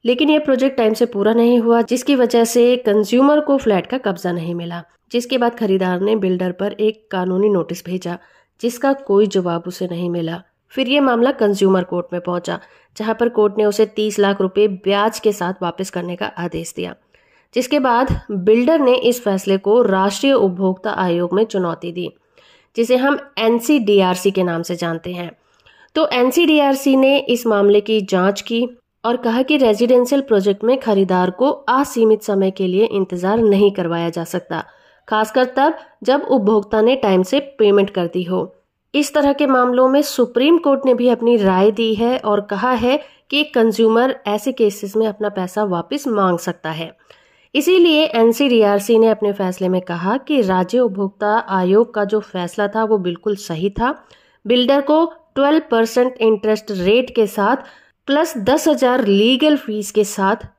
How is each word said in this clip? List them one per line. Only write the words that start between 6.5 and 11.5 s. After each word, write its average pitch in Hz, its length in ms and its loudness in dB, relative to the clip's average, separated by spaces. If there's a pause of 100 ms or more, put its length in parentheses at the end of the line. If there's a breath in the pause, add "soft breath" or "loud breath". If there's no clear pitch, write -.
पर 196 200 -6
एक 214 380 -4
कानूनी 185 380 -2
नोटिस 180 360 -4
भेजा, 180 320 -8 (440 soft breath)
जिसका 240 320 -2 (100)
कोई 202 240 2
जवाब 175 400 -2
उसे 180 200 -8
नहीं 175 220 -6
मिला। 170 320 -6 (320)
फिर 262 140 -2
ये 285 120 2
मामला 254 340 2
कंज्यूमर 196 500 2